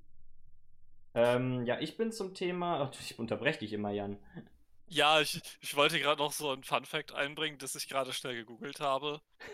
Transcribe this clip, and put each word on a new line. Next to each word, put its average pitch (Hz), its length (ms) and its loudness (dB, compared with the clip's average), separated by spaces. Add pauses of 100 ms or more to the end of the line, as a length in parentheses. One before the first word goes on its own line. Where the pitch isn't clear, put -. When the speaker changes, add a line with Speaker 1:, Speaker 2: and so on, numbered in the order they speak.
(1160)
Speaker 1:
Ähm, 123 520 6
ja, 117 140 2
ich 156 160 -4
bin 226 160 0
zum 190 220 -4
Thema, 175 460 0
ach, 139 200 -2
ich - 180 -10
unterbreche 113 420 0
dich 107 120 -6
immer, 104 180 0
Jan. 101 280 -2 (680)
Speaker 2:
Ja, 151 340 6
ich, 156 200 0 (200)
ich 135 140 -8
wollte 151 240 6
gerade 143 240 4
noch 147 100 0
so 151 180 -2
einen 131 140 -4
Fun-Fact 143 480 -2
einbringen, 147 460 -2
das 135 160 -6
ich - 140 -8
gerade 131 240 -2
schnell 127 220 -4
gegoogelt 117 460 -10
habe. 147 400 0 (340)